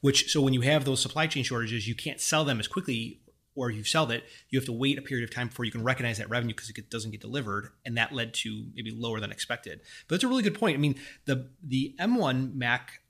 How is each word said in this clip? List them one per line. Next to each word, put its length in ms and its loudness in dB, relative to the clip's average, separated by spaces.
Which, 300 4
so 100 4
when 140 6
you 60 4
have 240 4
those 160 2
supply 260 0
chain 180 -2
shortages, 440 -2
you 60 -2
can't 260 -8
sell 240 2
them 160 0
as 80 -4
quickly, 520 -4
or 160 -2
if 60 -4
you 80 -8
sell 260 2
it, 140 -2
you 80 2
have 80 0
to 60 -4
wait 260 2
a 40 -10
period 260 -4
of 60 -12
time 140 -4
before 160 -6
you 80 -2
can 100 -4
recognize 360 0
that 100 -8
revenue 260 0
'cause 140 -10
it 80 -12
get, 140 -14
doesn't 200 -6
get 100 -10
delivered, 500 -4
and 120 -4
that 160 2
led 220 -4
to 400 -4
maybe 160 -8
lower 280 -4
than 140 -4
expected. 480 -6
But 100 2
that's 80 4
a 40 4
really 140 4
good 160 2
point. 180 4
I 20 0
mean, 180 4
the, 240 0
the 360 0
M 180 4
one 400 2
Mac 540 0